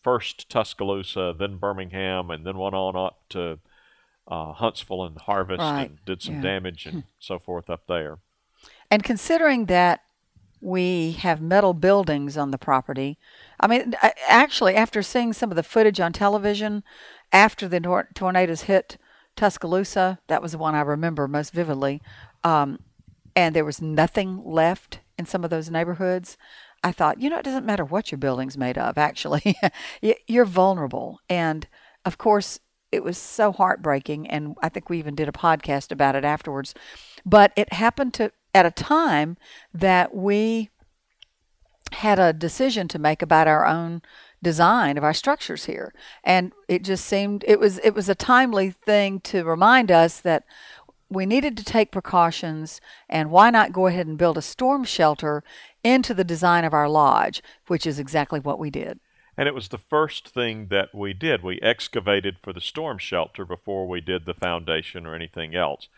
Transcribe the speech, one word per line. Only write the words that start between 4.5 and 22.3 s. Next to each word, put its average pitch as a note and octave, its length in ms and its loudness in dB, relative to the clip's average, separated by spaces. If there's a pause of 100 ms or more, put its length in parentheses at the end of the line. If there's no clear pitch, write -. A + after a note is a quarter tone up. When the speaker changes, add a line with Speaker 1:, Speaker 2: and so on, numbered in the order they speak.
Speaker 1:
Huntsville F#2+ 500 -6
and D#2+ 140 -14
Harvest F#2+ 440 -4
Speaker 2:
Right. C#3+ 280 -4
Speaker 1:
and D2 160 -20
did F#2 160 -10
some - 140 -12
Speaker 2:
Yeah. C#3+ 60 -10
Speaker 1:
damage F#2 440 -6
and B2+ 180 -12
Speaker 2:
Hmm. - 60 -20 (100)
Speaker 1:
so F2+ 200 -10
forth F2 320 -12
up - 160 -12
there. D#2+ 320 -6 (720)
Speaker 2:
And G#3 120 2
considering C4+ 640 0
that F3+ 360 2 (600)
we F3+ 520 -2
have E3 280 -2
metal F#3 320 2
buildings D#3 640 0
on C#3+ 140 -2
the C3+ 80 -4
property, C3+ 580 -2 (420)
I - 80 4
mean, A#3+ 340 0
I, A3 120 6 (140)
actually, A#3+ 480 6
after A3 260 0
seeing A#3 320 -2
some A3+ 160 -4
of F3 60 -6
the E3 80 0
footage G#3+ 360 4
on E3+ 140 0
television G#3 720 -2 (500)
after G3+ 340 4
the F3 120 0
tor-, F3 340 -2
tornadoes F3+ 500 0
hit - 340 0 (380)
Tuscaloosa, F#3 920 -2
that D#3 140 0
was E3 100 -10
the D#3+ 80 -10
one D#3 160 -2
I D3+ 60 2
remember D3 460 -2
most D3 240 -6
vividly, D3 500 -4 (420)